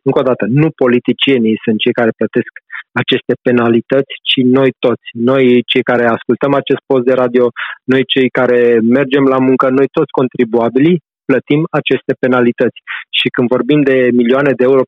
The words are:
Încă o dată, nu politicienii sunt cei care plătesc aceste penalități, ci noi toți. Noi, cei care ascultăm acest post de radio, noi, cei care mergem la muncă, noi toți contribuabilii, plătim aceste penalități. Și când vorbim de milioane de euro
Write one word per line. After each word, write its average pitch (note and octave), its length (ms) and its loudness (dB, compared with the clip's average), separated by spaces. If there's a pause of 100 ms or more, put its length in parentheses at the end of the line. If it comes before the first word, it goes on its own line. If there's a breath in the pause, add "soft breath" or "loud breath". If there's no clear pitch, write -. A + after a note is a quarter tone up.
Încă C3+ 180 0
o C3 100 0
dată, A#2 180 -2
nu D3 200 2 (140)
politicienii A#2+ 840 0
sunt G#2+ 140 -2
cei A#2+ 140 -2
care A2+ 280 -2
plătesc A2+ 320 -4 (500 loud breath)
aceste - 300 -4 (100)
penalități, A#2+ 680 0 (160)
ci - 100 -2 (180)
noi C3+ 220 2
toți. - 340 -4
Noi, C3 320 0 (260)
cei B2+ 200 -2
care A#2+ 140 0 (120)
ascultăm C#3 380 -4
acest C#3 320 -2
post C3 180 0
de B2+ 80 2 (100)
radio, B2 220 0 (480 loud breath)
noi, C3 120 2
cei C3 240 0 (100)
care A#2+ 400 2 (180)
mergem C#3 280 0
la C3 140 2
muncă, C3 280 2 (120)
noi C#3 100 2 (100)
toți - 220 -4
contribuabilii, B2 800 0 (300)
plătim D3 340 0 (180)
aceste C3+ 320 -4 (100)
penalități. B2 560 0 (400 loud breath)
Și - 160 -2
când B2+ 120 0 (100)
vorbim C3 240 0 (100)
de C3 60 2 (240)
milioane C3 380 2
de B2+ 120 2
euro C3+ 180 2